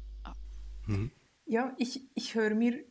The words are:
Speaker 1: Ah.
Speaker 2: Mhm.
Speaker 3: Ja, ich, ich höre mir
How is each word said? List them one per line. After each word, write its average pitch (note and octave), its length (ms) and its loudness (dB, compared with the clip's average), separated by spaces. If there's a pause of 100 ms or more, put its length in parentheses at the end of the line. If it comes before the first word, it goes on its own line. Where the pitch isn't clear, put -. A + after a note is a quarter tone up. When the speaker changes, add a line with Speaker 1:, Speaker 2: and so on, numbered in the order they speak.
(240)
Speaker 1:
Ah. - 120 -10 (500)
Speaker 2:
Mhm. G#2 260 0 (360)
Speaker 3:
Ja, B3+ 300 2
ich, B3 240 -2 (120)
ich - 220 -4
höre A3 180 4
mir A#3+ 380 4